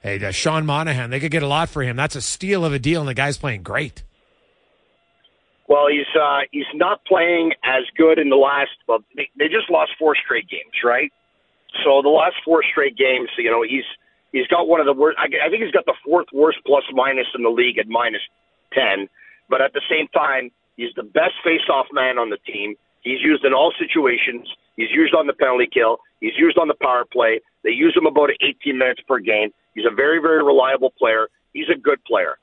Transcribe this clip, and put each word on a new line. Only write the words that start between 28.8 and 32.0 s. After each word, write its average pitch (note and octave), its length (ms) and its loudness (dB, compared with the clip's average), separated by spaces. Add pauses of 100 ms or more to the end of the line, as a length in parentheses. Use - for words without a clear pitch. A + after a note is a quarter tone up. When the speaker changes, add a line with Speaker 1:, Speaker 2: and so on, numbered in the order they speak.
Speaker 2:
per B2+ 120 0
game. G#2+ 320 -2 (240)
He's G#2+ 100 -6
a A2 80 2
very, D3+ 280 0
very D#3+ 220 2
reliable C3 480 2
player. A2 360 0 (240)
He's D3+ 220 -8
a D3 40 0
good C#3 280 -2